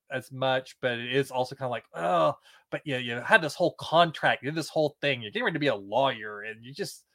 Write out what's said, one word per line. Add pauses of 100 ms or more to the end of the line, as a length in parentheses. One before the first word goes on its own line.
(100)
as
much,
but
it
is
also
kinda
like, (100)
"Oh," (360)
but
yeah,
you
had
this
whole
contract,
you
did
this
whole
thing,
you're
getting
ready
to
be
a
lawyer,
and
you
just (100)